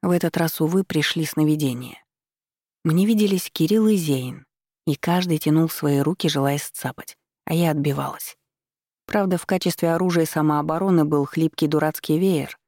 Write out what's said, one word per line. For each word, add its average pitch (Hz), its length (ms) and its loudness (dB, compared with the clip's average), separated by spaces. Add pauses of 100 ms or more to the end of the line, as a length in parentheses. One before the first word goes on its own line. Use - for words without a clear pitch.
В 180 80 -2
этот 170 260 0
раз, 165 240 -2
увы, 170 240 0
пришли 156 400 -2
сновидения. 147 800 -2 (800)
Мне 165 200 4
виделись 208 460 2
Кирилл 214 380 2
и 214 80 4
Зейн, 135 500 -2 (400)
и 151 80 0
каждый 175 440 -2
тянул 160 300 2
свои 143 300 0
руки, 156 300 0
желая 143 300 0
сцапать, - 580 -12 (280)
а 165 100 -4
я 165 180 2
отбивалась. 143 640 -4 (720)
Правда, 190 320 0
в - 80 -8
качестве 175 460 0
оружия 170 340 2
самообороны 156 760 0
был 147 200 0
хлипкий 160 420 -2
дурацкий 151 540 0
веер. 175 360 0 (100)